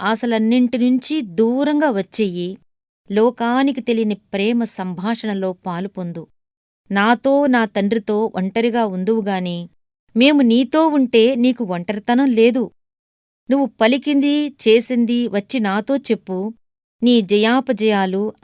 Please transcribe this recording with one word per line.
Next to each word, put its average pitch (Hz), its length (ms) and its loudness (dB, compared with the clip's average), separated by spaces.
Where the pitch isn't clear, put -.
ఆశలన్నింటి 226 760 0
నుంచి 254 440 0
దూరంగా 262 680 0
వచ్చెయ్యి. 190 680 -4
లోకానికి 240 680 0
తెలియని 226 340 -2
ప్రేమ 220 480 -2
సంభాషణలో 190 880 -6
పాలుపొందు. 180 760 -10
నాతో, 240 540 2
నా 247 200 2
తండ్రితో 214 680 -2
ఒంటరిగా 226 500 0
ఉందువుగాని, 185 840 -4
మేము 285 240 6
నీతో 262 460 4
ఉంటే 262 480 2
నీకు 247 280 0
ఒంటరితనం 214 680 -2
లేదు. 226 400 2
నువ్వు 277 180 0
పలికింది, 285 680 0
చేసింది 240 800 0
వచ్చి 202 320 -4
నాతో 214 380 -2
చెప్పు. 208 560 -6
నీ 240 180 6
జయాపజయాలు, 208 1120 0